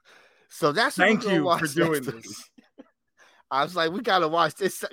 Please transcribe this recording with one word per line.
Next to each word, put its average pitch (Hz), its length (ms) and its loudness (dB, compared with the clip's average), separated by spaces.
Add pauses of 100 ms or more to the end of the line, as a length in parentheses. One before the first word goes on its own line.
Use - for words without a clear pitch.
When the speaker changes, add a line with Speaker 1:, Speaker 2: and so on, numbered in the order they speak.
(480)
Speaker 1:
So 151 240 0
that's 233 260 0
what 185 80 4
Speaker 2:
Thank 220 140 4
Speaker 1:
we're - 60 -6
gonna 190 120 2
Speaker 2:
you 151 60 0
Speaker 1:
watch 165 180 2
Speaker 2:
for 160 60 0
doing 160 240 2 (120)
Speaker 1:
next - 100 -12
week. 113 80 -18
Speaker 2:
this. - 280 -18 (280)
Speaker 1:
<laughs> - 720 -20
I 135 120 0
was 180 140 -4
like, 165 160 0
"We 202 80 -6
gotta 185 280 2
watch 160 280 2
this." - 360 -4